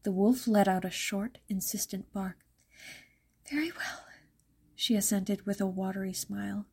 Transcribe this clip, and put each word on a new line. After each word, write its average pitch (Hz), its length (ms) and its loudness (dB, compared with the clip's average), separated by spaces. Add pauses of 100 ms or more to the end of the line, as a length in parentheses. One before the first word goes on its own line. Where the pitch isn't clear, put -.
The 208 80 0
wolf 208 360 4
let 208 200 6
out 185 180 2
a 185 60 -2
short, - 480 -4 (100)
insistent 196 640 -4
bark. 190 240 -4 (1120)
Very 302 220 0
well, - 340 -10 (720)
she - 200 2
assented 196 500 0
with 202 160 -2
a 196 60 2
watery 190 460 -2
smile. 202 600 -6